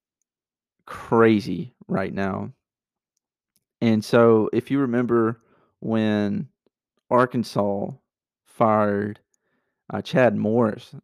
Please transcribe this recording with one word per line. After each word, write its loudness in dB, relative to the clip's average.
crazy 0
right -4
now. -6
And 0
so 4
if -4
you -2
remember -2
when -2
Arkansas -2
fired, 0
uh, -6
Chad 2
Morris -2